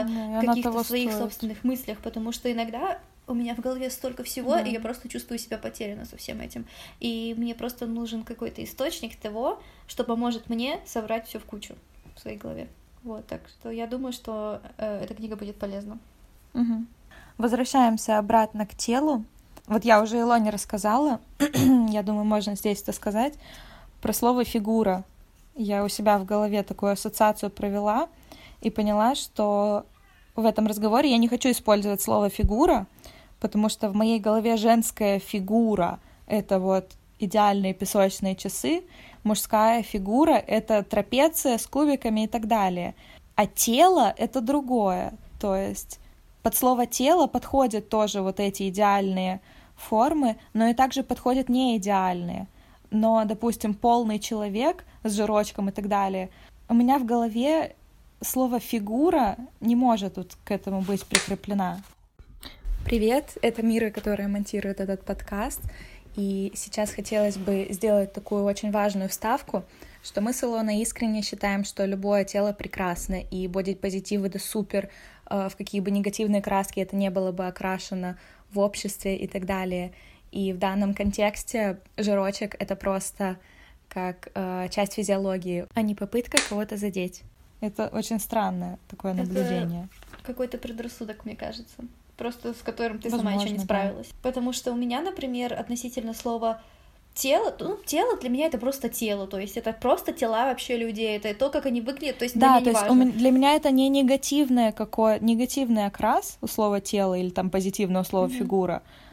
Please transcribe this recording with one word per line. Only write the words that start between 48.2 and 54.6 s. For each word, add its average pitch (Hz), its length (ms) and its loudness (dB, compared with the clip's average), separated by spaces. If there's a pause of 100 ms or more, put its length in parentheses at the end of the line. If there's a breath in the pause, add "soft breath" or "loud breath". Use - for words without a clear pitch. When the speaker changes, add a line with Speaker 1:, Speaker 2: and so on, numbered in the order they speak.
Speaker 1:
вот 190 180 -2
эти 196 280 -2
идеальные 190 720 2 (360 soft breath)
формы, 247 600 2 (180 loud breath)
но 226 140 4
и 233 60 2
также 262 280 2
подходят 254 460 0
неидеальные. 196 1000 0 (460 soft breath)
Но, 220 320 4
допустим, 214 500 -2
полный 233 460 2
человек 220 640 -2 (180 soft breath)